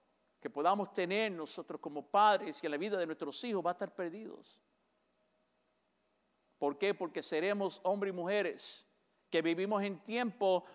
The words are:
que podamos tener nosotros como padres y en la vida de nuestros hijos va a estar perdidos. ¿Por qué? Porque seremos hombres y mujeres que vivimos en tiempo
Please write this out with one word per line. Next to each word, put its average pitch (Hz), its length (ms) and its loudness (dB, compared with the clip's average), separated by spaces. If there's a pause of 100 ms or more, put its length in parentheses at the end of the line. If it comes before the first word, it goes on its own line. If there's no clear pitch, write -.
(420)
que 139 80 -8
podamos 175 440 0
tener 202 380 0
nosotros 160 480 -8
como 147 260 -8
padres 202 560 4
y 165 60 -4
en 151 40 -2
la 147 60 0
vida 202 200 -2
de 175 80 0
nuestros 156 400 -6
hijos 202 200 -2
va 175 60 2
a - 20 -6
estar 190 220 -8
perdidos. 185 640 -10 (2000)
¿Por 143 180 0
qué? 196 160 2
Porque - 280 -4
seremos 196 600 0
hombres 196 300 0
y - 20 -10
mujeres 180 720 -2 (420)
que 165 120 2
vivimos 185 420 2
en 196 180 -4
tiempo 202 600 2 (120)